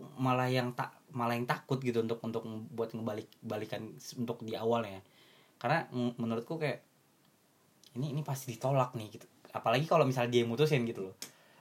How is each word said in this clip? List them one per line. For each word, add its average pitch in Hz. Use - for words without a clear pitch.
malah 127
yang 123
tak, 135
malah 120
yang 120
takut 139
gitu 123
untuk, 113
untuk 113
buat 113
ngebalik, 110
balikan 107
s-, -
untuk 120
di 110
awalnya. 113
Karena 151
m-, 123
menurutku 120
kayak 151
ini, 139
ini 151
pasti 135
ditolak 131
nih 110
gitu. 110
Apalagi 123
kalau 160
misal 127
dia 120
mutusin 120
gitu 110
loh. 95